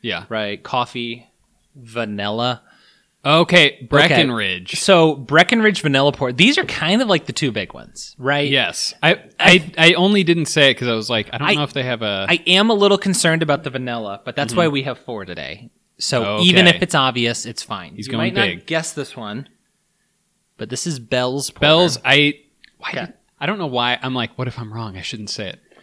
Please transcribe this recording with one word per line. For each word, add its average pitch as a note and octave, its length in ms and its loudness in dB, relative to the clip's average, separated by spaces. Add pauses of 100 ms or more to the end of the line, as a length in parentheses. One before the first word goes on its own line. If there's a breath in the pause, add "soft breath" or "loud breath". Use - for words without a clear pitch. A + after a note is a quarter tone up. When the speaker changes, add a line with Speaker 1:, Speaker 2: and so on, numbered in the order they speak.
Speaker 1:
Yeah. F#2 300 -6
Speaker 2:
Right? G#2 320 -6
Coffee, A#2+ 680 -6 (480)
vanilla. A2+ 840 -6 (640 soft breath)
Speaker 1:
Okay, D#3+ 500 4
Speaker 2:
Okay. C3 140 -20
Speaker 1:
Breckenridge. B2 920 2
Speaker 2:
So E3 340 6
Breckenridge F3 680 2
vanilla C#3 300 2
port. B2+ 260 -4
These A#3 220 4
are F#4 60 0
kind F3+ 360 -2
of, C4 60 -2
like, F#3 200 0
the - 60 -8
two C3+ 200 -4
big G#2 200 -6
ones, - 460 -20
right? C#3+ 320 -2
Speaker 1:
Yes. A#2+ 500 -2
I, D#3+ 120 4
I, - 100 -4 (160)
Speaker 2:
I F3+ 400 4
Speaker 1:
I E3 160 6
only F#3+ 300 2
didn't E3 220 2
say C#3+ 260 4
it - 20 2
'cause B2 140 -6
I A#2 60 0
was A2 140 -4
like, A2 240 -2
I A#2 60 -6
don't C#3+ 100 -4
Speaker 2:
I G#3 60 2
Speaker 1:
know D3 80 -2
if C#3+ 100 -6
they C3+ 120 -4
have A#2+ 180 -4
a G2 260 -4
Speaker 2:
I E3+ 200 0
am F#3+ 200 4
a A#3 60 2
little G3+ 240 4
concerned E3+ 460 0
about C#3+ 180 0
the C#3+ 80 -10
vanilla, A#2+ 540 -8
but C3+ 100 -10
that's C#3+ 200 -4
Speaker 1:
Mm-hmm. A#2 40 -4
Speaker 2:
why E3+ 100 4
we C#3+ 140 -2
have C3 160 -8
four G#2+ 260 -10
today. E2+ 460 -12 (280)
So A#2+ 260 -2
Speaker 1:
Okay. G#2 220 2
Speaker 2:
even F3+ 200 6
if E3+ 160 2
it's E3+ 140 -2
obvious, A#2+ 500 0
it's A2 160 -12
fine. F#2 320 -12
Speaker 1:
He's G#2 140 -12
Speaker 2:
You - 60 -8
Speaker 1:
going A#2 200 -2
Speaker 2:
might - 0 -
Speaker 1:
big. F#2 240 -2
Speaker 2:
not - 80 -20
guess E3 260 -4
this - 240 -10
one, A2+ 320 -12 (1080)
but A2 120 -12
this B2 200 -8
is D3 100 -4
Bell's B2+ 520 -4
Porter. - 100 -12
Speaker 1:
Bell's, D#3 440 4
I, D3 300 6 (440)
why - 100 -12
Speaker 2:
Okay. - 140 -8
Speaker 1:
did, - 100 -14 (260)
I C#3+ 80 -6
don't G3+ 120 -4
know F3 100 -6
why. B2 340 0
I'm C3 140 -4
like, A#2 200 -6
"What B2+ 120 -6
if A#2+ 100 -12
I'm A2 140 -12
wrong? A2 240 -10
I F#2+ 60 -14
shouldn't G#2+ 280 -10
say G#2+ 180 -8
it." - 120 -14 (220 soft breath)